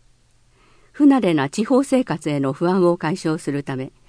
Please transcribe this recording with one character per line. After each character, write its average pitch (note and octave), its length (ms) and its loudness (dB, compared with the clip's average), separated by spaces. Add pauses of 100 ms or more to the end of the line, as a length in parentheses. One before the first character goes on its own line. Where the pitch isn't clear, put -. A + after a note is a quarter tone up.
(920)
不 D4 140 2
慣 C4+ 140 6
れ F#3+ 140 2
な C#3 160 0
地 A3 160 -2
方 C#4 180 2
生 C4 200 0
活 - 260 -6
へ C#3+ 100 -2
の C3+ 140 -2
不 F3 160 -2
安 F#3 140 2
を F3 140 4
解 E3 200 -4
消 D#3+ 220 -4
す - 120 -8
る C#3+ 120 -4
た C3+ 120 -8
め、 C3 160 -8 (180)